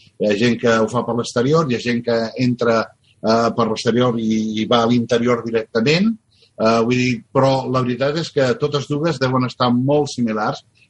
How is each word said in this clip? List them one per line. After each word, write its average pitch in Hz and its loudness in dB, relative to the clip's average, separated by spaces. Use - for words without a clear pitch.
Hi 110 0
ha 104 2
gent 113 0
que 120 0
ho 113 2
fa 117 -4
per 117 -4
l'exterior, 131 0
hi 117 -2
ha - -6
gent 120 -2
que 113 -2
entra, 117 2
eh, 113 2
per 117 0
l'exterior 117 0
i, 110 -2
i 107 -2
va 120 2
a 117 2
l'interior 120 0
directament, 117 0
eh, 113 2
vull 120 0
dir, 127 -2
però 135 2
la 127 0
veritat 135 -2
és 160 -6
que 127 2
totes 143 -2
dues 147 -2
deuen 127 0
estar 123 -2
molt 139 2
similars, 110 -4